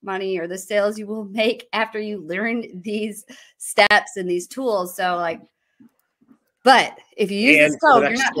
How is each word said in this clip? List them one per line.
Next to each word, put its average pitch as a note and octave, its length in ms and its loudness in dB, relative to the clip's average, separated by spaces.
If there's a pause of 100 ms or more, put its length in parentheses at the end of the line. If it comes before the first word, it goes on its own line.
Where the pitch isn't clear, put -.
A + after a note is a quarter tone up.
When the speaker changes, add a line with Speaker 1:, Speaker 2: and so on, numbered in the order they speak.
Speaker 1:
money F#3+ 380 -6
or E3+ 80 -6
the F3+ 100 -10
sales G#3 400 -2
you G#3+ 80 -12
will G#3+ 200 -10
make A3 460 -2
after A3 280 -4
you G#3 260 -8
learn A3+ 400 -6 (160)
these G#3 440 -8 (320)
steps G#3 600 2
and F#3 100 -6
these F3 200 -4
tools. G3+ 480 -4
So, F3+ 200 -2
like, E3 260 -6 (1200)
but A#3 340 4 (200)
if G3+ 120 -2
you G3 100 -4
use C#4 180 6
Speaker 2:
And D4+ 160 4
Speaker 1:
this - 80 -8
Speaker 2:
for D#4 80 4
the C#4 40 8
Speaker 1:
code, A3 100 6
you're C#3+ 80 0
Speaker 2:
next B3 120 -2
Speaker 1:
not - 160 -2